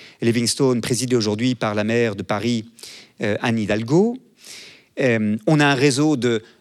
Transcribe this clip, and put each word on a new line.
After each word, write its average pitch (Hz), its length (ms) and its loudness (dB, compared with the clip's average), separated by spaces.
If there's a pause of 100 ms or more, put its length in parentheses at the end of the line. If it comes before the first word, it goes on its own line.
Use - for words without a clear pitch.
(220)
Livingstone, 117 580 2
présidé 123 340 -2
aujourd'hui 113 400 0
par 110 200 -4
la 104 100 0
maire 113 320 0
de 101 60 -6
Paris, 110 420 -2 (560)
euh, 107 220 0
Anne 117 160 0
Hidalgo. 117 580 0 (840)
Euh, 110 380 0 (100)
on 156 140 4
a 147 60 4
un 143 80 4
réseau 143 420 2
de, 117 260 0 (180)